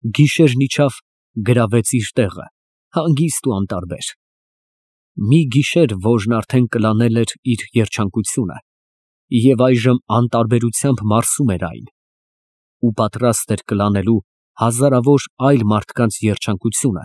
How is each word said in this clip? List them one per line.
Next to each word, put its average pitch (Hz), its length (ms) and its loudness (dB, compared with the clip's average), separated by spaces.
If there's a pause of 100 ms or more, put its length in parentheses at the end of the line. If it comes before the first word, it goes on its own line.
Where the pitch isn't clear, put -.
Գիշերն 131 580 2
իջավ, - 340 -2 (400)
գրավեց 113 560 0
իր 113 180 -2
տեղը, 98 360 -4 (480)
հանգիստ 156 540 -2
ու 113 60 0
անտարբեր։ 90 540 -6 (1080)
Մի 113 300 2
գիշեր, 135 500 0
որն 110 380 0
արդեն 120 320 0
կլանել 113 520 0
էր 113 160 -2 (100)
իր 120 280 -2
երջանկությունը, 104 880 -4 (720)
և 123 320 4
այժմ 123 360 4 (100)
անտարբերությամբ 117 960 0
մարսում 107 460 0
էր 92 140 -4
այն, 62 220 -12 (960)
ու 120 100 0
պատրաստ 113 600 -2
էր - 100 -8
կլանելու 101 540 0 (400)
հազարավոր 127 680 2 (140)
այլ 131 240 4
մարդկանց 107 560 -2
երջանկությունը 104 840 -4